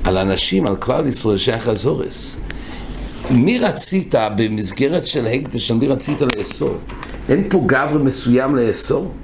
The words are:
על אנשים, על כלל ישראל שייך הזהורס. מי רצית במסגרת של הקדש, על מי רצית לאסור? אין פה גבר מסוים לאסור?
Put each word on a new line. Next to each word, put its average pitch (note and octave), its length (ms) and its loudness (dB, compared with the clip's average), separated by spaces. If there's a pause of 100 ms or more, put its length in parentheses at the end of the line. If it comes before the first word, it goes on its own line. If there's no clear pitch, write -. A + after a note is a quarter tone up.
על F#2 120 2
אנשים, G2 500 0
על G2 100 0
כלל C#3 300 -2
ישראל G#2+ 320 0
שייך A2+ 300 0
הזהורס. - 680 -2 (920)
מי D3 280 4
רצית F#3+ 560 0 (220)
במסגרת A2 680 0
של B2 200 0
הקדש, B2+ 440 -2
על A#2 60 4
מי A#2 120 2
רצית C3+ 320 0
לאסור? B2 560 -2 (520)
אין D#3 220 4
פה F#3 160 4
גבר D3 360 2
מסוים C3 540 2
לאסור? B2 560 0 (120)